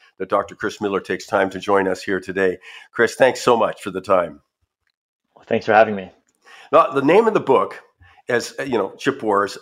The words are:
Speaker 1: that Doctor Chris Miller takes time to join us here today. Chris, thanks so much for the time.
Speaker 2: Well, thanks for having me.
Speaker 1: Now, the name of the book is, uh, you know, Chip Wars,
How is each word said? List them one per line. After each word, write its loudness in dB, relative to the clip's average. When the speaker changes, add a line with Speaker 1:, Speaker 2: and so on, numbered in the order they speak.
Speaker 1:
that -8
Doctor -2
Chris -8
Miller -2
takes -8
time 0
to -10
join 0
us -4
here -4
today. -2
Chris, 0
thanks 2
so 4
much -2
for -10
the -8
time. -2
Speaker 2:
Well, -20
thanks -2
for 2
having 4
me. -12
Speaker 1:
Now, 6
the -2
name 4
of 2
the 2
book 0
is, -2
uh, -6
you -4
know, -4
Chip -4
Wars, 0